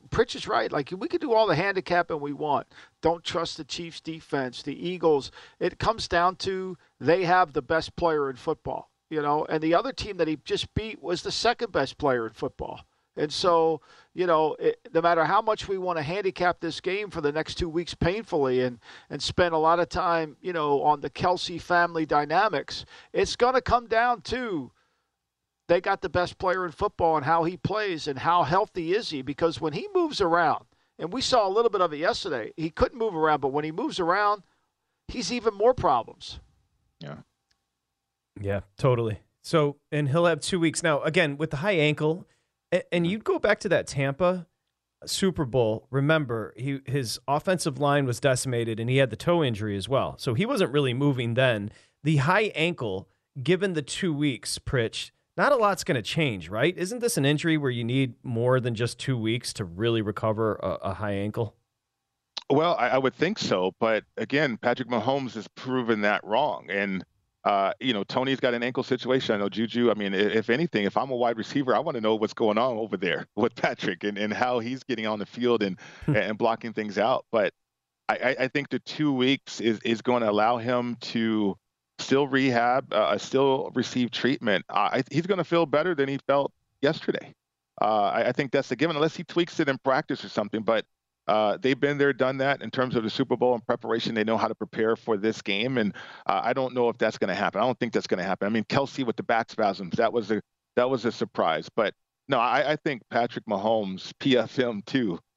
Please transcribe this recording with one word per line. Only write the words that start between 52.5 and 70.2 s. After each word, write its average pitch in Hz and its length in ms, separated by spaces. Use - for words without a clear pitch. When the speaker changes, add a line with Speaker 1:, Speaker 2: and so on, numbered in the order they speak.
Speaker 3:
ankle, 127 520
given 180 320
the 156 80
two 165 320
weeks, 139 460
Pritch, - 520
not 214 140
a 294 40
lot's 208 280
gonna 135 180
change, 101 480
right? 139 280
Isn't 185 220
this 226 180
an 139 80
injury 156 320
where 139 140
you 120 140
need 127 360
more 123 380
than 120 160
just 117 240
two 131 180
weeks 113 360
to 113 100
really 110 380
recover 107 540
a, 90 340
a 95 60
high 104 180
ankle? 104 420
Speaker 2:
Well, 156 280
I, 120 120
I 127 80
would 131 180
think 185 240
so, 95 400
but 110 240
again, 127 400
Patrick 120 320
Mahomes 123 460
has 107 200
proven 117 460
that 104 240
wrong. 104 440
And, 98 360
uh, 98 340
you 123 140
know, 101 100
Tony's 131 380
got 127 120
an 120 80
ankle 127 220
situation. 123 500
I 107 40
know 101 100
Juju, 113 420
I 107 40
mean, 101 200
i-, 95 40
if 104 320